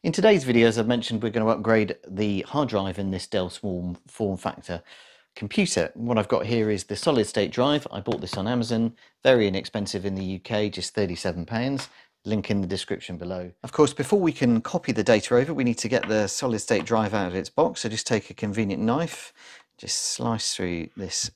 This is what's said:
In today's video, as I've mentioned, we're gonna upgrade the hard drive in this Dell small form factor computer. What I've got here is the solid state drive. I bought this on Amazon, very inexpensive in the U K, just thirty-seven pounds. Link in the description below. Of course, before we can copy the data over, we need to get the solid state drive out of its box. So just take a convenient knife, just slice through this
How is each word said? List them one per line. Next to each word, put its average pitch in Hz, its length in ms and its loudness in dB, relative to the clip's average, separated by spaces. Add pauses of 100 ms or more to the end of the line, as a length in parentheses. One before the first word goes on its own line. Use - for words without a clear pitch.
In 175 60 2
today's 196 320 6
video, 117 240 6
as 113 140 4
I've 107 80 2
mentioned, 117 340 0
we're 113 80 -2
gonna 110 160 0
upgrade 110 500 2 (120)
the 98 320 0
hard 139 280 -2
drive 98 300 -2
in 98 140 -2
this 92 160 -6
Dell 92 200 -2
small 90 480 -6 (120)
form 98 280 -2
factor 87 460 -8 (540)
computer. 104 580 0
What 117 240 0
I've 101 80 2
got 104 180 2
here 110 260 2
is 98 120 -2
the 104 140 -8
solid 123 320 2
state - 240 -2
drive. 143 400 0
I 101 80 -8
bought - 200 -4
this - 160 -8
on 101 120 -2
Amazon, 117 480 0 (260)
very 120 240 6
inexpensive 98 580 -4
in 98 120 -2
the 95 80 -4
U 92 160 -4
K, 107 300 -2
just - 220 -10
thirty-seven 87 540 -4
pounds. 127 420 -4 (360)
Link 107 260 -2
in 101 100 2
the 95 60 -2
description 92 500 -6
below. 90 360 -8 (100)
Of - 80 -12
course, 143 220 4
before - 260 0
we 170 140 4
can 120 280 4
copy - 300 -4
the 104 140 0
data 120 320 4
over, 143 180 2
we 139 80 0
need 120 160 0
to 113 100 -4
get 117 200 0
the 107 180 2
solid 113 320 -2
state 104 260 0
drive 110 300 0
out 98 140 0
of 90 80 -4
its 95 120 -4
box. - 340 2
So 120 60 -2
just 110 200 -6
take 110 200 0
a - 60 -16
convenient 101 480 -2
knife, 143 500 -2 (460)
just - 360 -4
slice 117 420 -2
through 87 400 -4
this - 400 -6